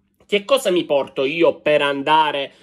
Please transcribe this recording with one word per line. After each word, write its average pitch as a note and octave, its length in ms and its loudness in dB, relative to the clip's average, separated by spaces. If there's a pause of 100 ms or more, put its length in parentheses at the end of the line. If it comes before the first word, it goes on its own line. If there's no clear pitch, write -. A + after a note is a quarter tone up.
(280)
Che G3+ 180 -4
cosa C4 240 0
mi F3 140 0
porto C#3 420 -2
io D#3+ 300 0
per D3+ 260 0
andare C#3+ 680 0 (120)